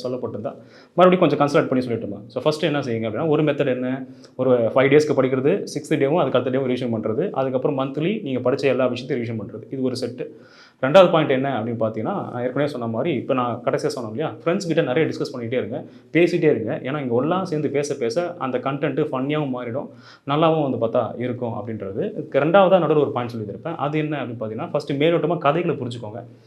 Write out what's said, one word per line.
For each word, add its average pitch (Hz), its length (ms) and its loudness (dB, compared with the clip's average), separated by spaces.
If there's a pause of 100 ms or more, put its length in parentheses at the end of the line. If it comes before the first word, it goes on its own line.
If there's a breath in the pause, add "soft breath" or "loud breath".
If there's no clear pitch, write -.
சொல்லப்பட்டிருந்தா 117 540 -6 (380 loud breath)
மறுபடியும் 175 440 6
கொஞ்சம் - 0 -
கன்சல்ட் 147 300 4
பண்ணி 127 180 0
சொல்லட்டுமா? 101 400 -6
So - 160 -8
ஃபர்ஸ்ட் 156 220 0
என்ன 147 140 0
செய்யுங்க 113 340 -2
அப்படின்னா, 147 160 -2
ஒரு 151 140 2
மெத்தட் 143 240 2
என்ன, 127 400 -2 (300 loud breath)
ஒரு 127 220 4
ஃபைவ் 123 300 4
டேஸ்க்கு 147 280 6
படிக்கிறது, 131 460 2
சிக்ஸ்த் - 300 -8
டேவும் 143 240 2
அதுக்கு 131 220 2
அடுத்த 123 120 0
டேவும் 131 120 0
ரிவிஷன் 123 320 -2
பண்றது, 113 360 -2
அதுக்கப்புறம் 131 480 -2
மந்த்லி 156 440 -2
நீங்க 127 280 -2
படிச்ச 139 120 0
எல்லா 127 240 2
விஷயத்தையும் 123 340 -4
ரிவிஷன் - 0 -
பண்றது, 110 520 -8
இது 135 100 -4
ஒரு 123 180 -2
செட்டு. 117 260 -8 (580 loud breath)
ரெண்டாவது 175 260 8
பாயிண்ட் 156 200 4
என்ன 131 320 0
அப்படின்னு 117 180 -4
பார்த்தீங்கன்னா, 110 220 -2
நான் 123 400 -6
ஏற்கனவே 127 240 0
சொன்ன 117 200 -6
மாதிரி, 127 280 -2
இப்ப 123 200 -2
நான் 123 300 0
கடைசியா 143 220 0
சொன்னேன் 120 260 -6
இல்லையா, 123 220 -6 (100)
ஃப்ரெண்ட்ஸ் 175 220 0
கிட்ட 160 160 2
நிறைய 131 260 2
டிஸ்கஸ் - 280 -6
பண்ணிட்டே 117 160 -6
இருங்க, 127 320 -4 (280 loud breath)
பேசிட்டே 170 300 4
இருங்க. 120 400 2
ஏன்னா 135 160 -4
இங்க 123 220 0
எல்லாம் 175 240 0
சேர்ந்து 156 240 -2
பேச 143 260 -2
பேச 123 440 -2
அந்த 127 200 -2
கண்டென்ட் 139 420 -2
ஃபன்னியாவும் 143 540 -2
மாறிடும், 123 340 -6 (380 loud breath)
நல்லாவும் 147 520 2
வந்து 113 200 0
பார்த்தா 107 200 0
இருக்கும் 120 340 -4
அப்படின்றது. 104 600 -6 (180)
ரெண்டாவதா 175 520 6
நடுவுல 151 180 4
ஒரு 139 120 2
பாயிண்ட் 120 240 -4
சொல்லியிருப்பேன். 107 380 -8
அது 147 240 -4
என்ன 151 260 -4
அப்படின்னு 120 160 -8
பார்த்தீங்கன்னா, 113 300 -8
ஃபர்ஸ்ட் 147 220 -2
மேலோட்டமா 160 460 2
கதைகளை 151 380 0
புரிஞ்சுக்கோங்க. 117 480 -10 (220 soft breath)